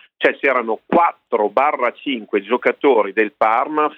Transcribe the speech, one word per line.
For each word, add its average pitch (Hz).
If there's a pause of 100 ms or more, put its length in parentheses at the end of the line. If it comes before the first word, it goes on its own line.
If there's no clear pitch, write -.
(200)
Cioè, 143
c'erano 123
quattro 156
barra 127
cinque 113
giocatori 113
del 107
Parma 139 (100)